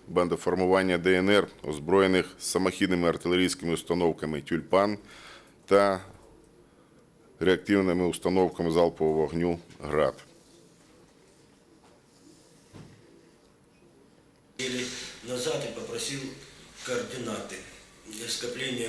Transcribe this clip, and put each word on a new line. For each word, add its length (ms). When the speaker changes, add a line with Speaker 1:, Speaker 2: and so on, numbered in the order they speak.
Speaker 1:
бандоформування 920
Д 160
Н 140
Р, 180
озброєних 640
самохідними 680
артилерійськими 640
установками 680
«Тюльпан» 580
та 340
реактивними 640
установками 640
залпового 480
вогню 400
«ГРАД». 320
Speaker 2:
Назад 440
і 80
попросив 400
координати 680
скоплення 600